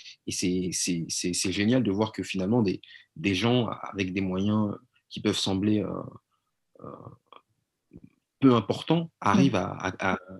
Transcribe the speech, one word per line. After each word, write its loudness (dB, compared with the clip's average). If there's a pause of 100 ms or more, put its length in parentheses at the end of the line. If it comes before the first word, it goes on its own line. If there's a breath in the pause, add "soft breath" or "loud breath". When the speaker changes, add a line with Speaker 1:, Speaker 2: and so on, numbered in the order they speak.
(280 loud breath)
Speaker 1:
Et -4
c'est, 0
c'est, -2
c'est, -2
c'est -2
génial 2
de 2
voir 0
que -6
finalement, 0
des, 2 (340 soft breath)
des 0
gens 2 (240)
avec -4
des -2
moyens 0 (340)
qui -12
peuvent 0
sembler, 2
euh, -2 (920)
euh, -16 (1500)
peu 8
importants 0
arrivent 4
Speaker 2:
Mm. 2
Speaker 1:
à, -2
à, -2
à, -2 (220)